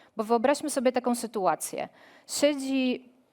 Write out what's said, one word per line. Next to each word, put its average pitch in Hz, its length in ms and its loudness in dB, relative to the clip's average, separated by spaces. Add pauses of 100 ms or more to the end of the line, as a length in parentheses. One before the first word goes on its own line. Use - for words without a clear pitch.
(160)
Bo 220 80 -2
wyobraźmy 254 460 2
sobie 254 220 2
taką 247 220 0
sytuację. 208 760 -2 (400)
Siedzi 269 840 0 (200)